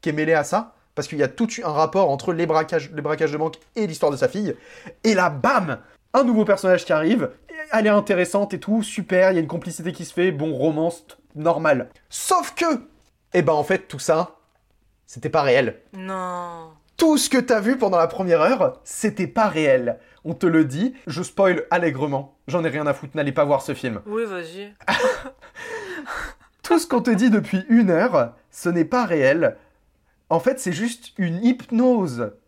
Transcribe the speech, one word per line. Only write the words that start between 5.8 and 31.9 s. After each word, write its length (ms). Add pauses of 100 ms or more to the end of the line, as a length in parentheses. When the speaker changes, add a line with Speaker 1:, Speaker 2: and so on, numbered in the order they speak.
Speaker 1:
Un 100
nouveau 220
personnage 400
qui 80
arrive, 380 (420)
elle 140
est 20
intéressante 640
et 60
tout, 240
super, 480
il 20
y 40
a 40
une 60
complicité 440
qui 140
se 80
fait, 180
bon, 240
romance, 520
t-, 80 (200)
normal. 540 (200)
Sauf 460
que, 100 (680)
eh 80
ben 100
en 120
fait, 260
tout 100
ça, 380 (680)
c'était 200
pas 140
réel. 400 (100)
Speaker 2:
Non. 800 (260)
Speaker 1:
Tout 220
ce 120
que 80
t'as 220
vu 180
pendant 200
la 100
première 320
heure, 460
c'était 420
pas 220
réel. 500 (240)
On 100
te 120
le 180
dit, 300 (120)
je 160
spoil 480
allègrement. 680 (100)
J'en 160
ai 60
rien 180
à 60
foutre, 240
n'allez 160
pas 100
voir 180
ce 120
film. 320
Speaker 2:
Oui, 200
vas-y. 480 (140)
Speaker 1:
<laughs> 80 (1700)
Tout 160
ce 80
qu'on 140
te 100
dit 180
depuis 380
une 220
heure, 440 (180)
ce 180
n'est 160
pas 180
réel. 540 (720)
En 100
fait, 220
c'est 100
juste 460
une 260
hypnose 880 (160)